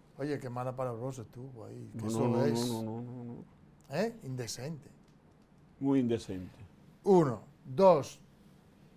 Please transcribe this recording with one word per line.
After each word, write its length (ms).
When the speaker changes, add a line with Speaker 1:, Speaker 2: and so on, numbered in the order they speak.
Speaker 1:
oye, 220
qué 100
mala 280
palabrosa 460
estuvo 420
ahí, 280
que 100
Speaker 2:
No, 40
Speaker 1:
eso 220
Speaker 2:
no, 80
no, 80
Speaker 1:
es, 260
Speaker 2:
no, 120
no, 200
no, 220
no. 200
Speaker 1:
¿eh? 260
Indecente. 640
Speaker 2:
Muy 180
indecente. 580
Speaker 1:
Uno. 400
Dos, 560